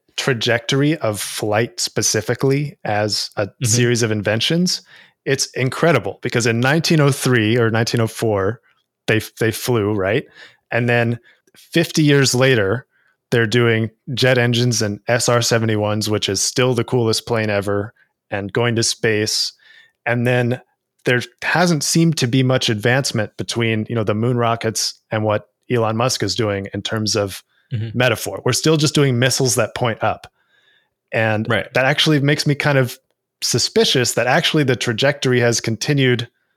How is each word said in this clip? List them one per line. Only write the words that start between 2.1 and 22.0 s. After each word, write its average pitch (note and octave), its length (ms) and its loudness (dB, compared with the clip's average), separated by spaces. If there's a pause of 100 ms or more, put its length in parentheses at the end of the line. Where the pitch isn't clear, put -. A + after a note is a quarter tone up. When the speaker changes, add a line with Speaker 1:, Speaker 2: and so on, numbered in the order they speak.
Speaker 1:
as G#2 520 -2
a G#2 100 -2
Speaker 2:
Mm-hmm. - 180 -8
Speaker 1:
series A#2+ 400 2
of A2 80 -2
inventions, A2+ 680 -2 (420)
it's - 300 -2
incredible C3 680 0
because B2 240 -2
in A#2 140 2
nineteen D3+ 400 2
oh C#3+ 100 6
three B2 480 2
or A2+ 100 2
nineteen A2+ 320 0
oh A2+ 60 2
four, G#2 540 -2 (480)
they, A2 120 2 (180)
they A2 140 0
flew, G#2+ 400 -2
right? G2+ 320 -2 (480)
And A#2+ 160 0
then A#2 320 0 (360)
fifty - 460 0
years C#3+ 320 4
later, B2 520 2 (440)
they're A#2 160 2
doing A2+ 440 2 (240)
jet B2+ 240 2
engines A#2+ 440 0
and G#2 260 -4
S A#2+ 200 2
R A#2+ 140 2
seventy-ones, G#2+ 640 0
which G#2 200 -2
is G2 140 -2
still B2+ 320 0
the A2+ 100 0
coolest A2+ 420 -2
plane A2 240 -2
ever, G2+ 420 -2 (380)
and G2 220 -6
going A#2+ 240 2
to - 60 0
space. - 720 -2 (540)
And A#2+ 200 0
then B2 340 0 (440)
there B2 160 2 (220)
hasn't E3 420 0
seemed E3 340 2